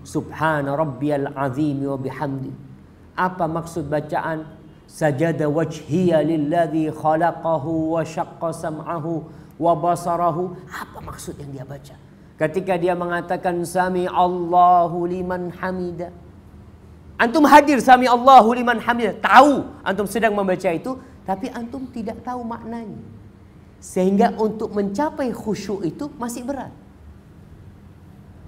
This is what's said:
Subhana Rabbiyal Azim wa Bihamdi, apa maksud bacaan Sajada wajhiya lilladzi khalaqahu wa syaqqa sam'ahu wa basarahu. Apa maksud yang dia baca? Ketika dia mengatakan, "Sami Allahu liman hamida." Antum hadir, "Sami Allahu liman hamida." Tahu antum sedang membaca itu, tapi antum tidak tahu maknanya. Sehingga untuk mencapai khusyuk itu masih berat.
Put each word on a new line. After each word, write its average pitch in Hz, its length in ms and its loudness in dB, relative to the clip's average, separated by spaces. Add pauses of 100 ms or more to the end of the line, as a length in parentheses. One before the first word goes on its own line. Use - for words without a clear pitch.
Subhana 143 720 -2
Rabbiyal 143 560 -2
Azim 139 480 -2
wa 139 160 -4
Bihamdi, 135 560 -8 (640)
apa 180 320 -2
maksud 160 400 -8
bacaan 156 560 -4 (400)
Sajada 151 640 0
wajhiya 160 720 0
lilladzi 156 720 0
khalaqahu 160 1040 -2
wa 160 60 -2
syaqqa 165 480 -6
sam'ahu 160 720 -8 (320)
wa 165 180 2
basarahu. 170 800 -2 (140)
Apa - 320 -14
maksud - 400 -14
yang 143 160 -14
dia 135 80 -14
baca? - 320 -18 (400)
Ketika 180 400 -2
dia 175 160 0
mengatakan, 175 720 -4
"Sami 185 400 0
Allahu 180 1040 4
liman 180 480 -4
hamida." 180 560 -6 (1040)
Antum 254 320 4
hadir, 285 320 8
"Sami 254 240 6
Allahu 240 480 8
liman 247 320 0
hamida." 233 320 0
Tahu 240 480 8 (160)
antum 196 240 -2
sedang 208 320 0
membaca 190 320 0
itu, 214 320 -4 (240)
tapi 190 300 -6
antum 240 340 -10
tidak 226 400 -10
tahu 247 160 -8
maknanya. 226 560 -12 (800)
Sehingga 196 560 2
untuk 214 400 -4
mencapai 262 560 -2
khusyuk 202 560 -6
itu 285 320 -8
masih 240 240 -8
berat. 247 320 -10 (1700)